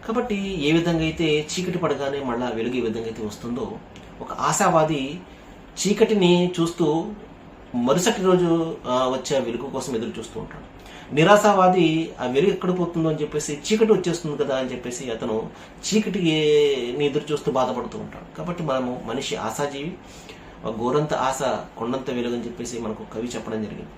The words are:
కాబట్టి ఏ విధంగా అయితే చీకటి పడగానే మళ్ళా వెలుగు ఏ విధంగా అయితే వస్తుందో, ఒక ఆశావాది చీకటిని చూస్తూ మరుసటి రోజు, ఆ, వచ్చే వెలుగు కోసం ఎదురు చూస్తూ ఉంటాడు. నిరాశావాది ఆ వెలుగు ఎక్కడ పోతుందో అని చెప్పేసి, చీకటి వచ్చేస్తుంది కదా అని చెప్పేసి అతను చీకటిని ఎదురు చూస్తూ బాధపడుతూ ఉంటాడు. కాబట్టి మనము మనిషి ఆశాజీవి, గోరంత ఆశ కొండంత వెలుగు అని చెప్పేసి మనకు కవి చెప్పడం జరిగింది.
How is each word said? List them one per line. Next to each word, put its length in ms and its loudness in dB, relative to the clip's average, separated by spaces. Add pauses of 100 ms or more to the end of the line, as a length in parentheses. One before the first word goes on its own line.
కాబట్టి 600 -2
ఏ 40 4
విధంగా 280 4
అయితే 400 2
చీకటి 380 -4
పడగానే 420 -2
మళ్ళా 300 -2
వెలుగు 240 -4
ఏ 80 0
విధంగా 240 -2
అయితే 200 -8
వస్తుందో, 460 -6 (500)
ఒక 120 -10
ఆశావాది 880 2 (680)
చీకటిని 760 4
చూస్తూ 440 0 (720)
మరుసటి 460 2
రోజు, 560 4 (100)
ఆ, 200 2
వచ్చే 320 0
వెలుగు 300 -4
కోసం 260 -6
ఎదురు 240 -4
చూస్తూ 200 -10
ఉంటాడు. 360 -14 (400)
నిరాశావాది 1040 6
ఆ 40 -4
వెలుగు 260 4
ఎక్కడ 280 0
పోతుందో 300 0
అని 120 -2
చెప్పేసి, 380 -4 (120)
చీకటి 220 6
వచ్చేస్తుంది 500 0
కదా 140 0
అని 140 -2
చెప్పేసి 400 -8
అతను 380 -4 (440)
చీకటిని 1120 4
ఎదురు 260 0
చూస్తూ 200 -2
బాధపడుతూ 480 -2
ఉంటాడు. 380 -14
కాబట్టి 260 -6
మనము 420 -2
మనిషి 300 -4
ఆశాజీవి, 640 -4 (680)
గోరంత 460 0
ఆశ 260 0 (380)
కొండంత 320 -4
వెలుగు 240 -2
అని 120 -4
చెప్పేసి 340 -8
మనకు 240 -6 (100)
కవి 140 -4
చెప్పడం 360 -6
జరిగింది. 240 -10 (100)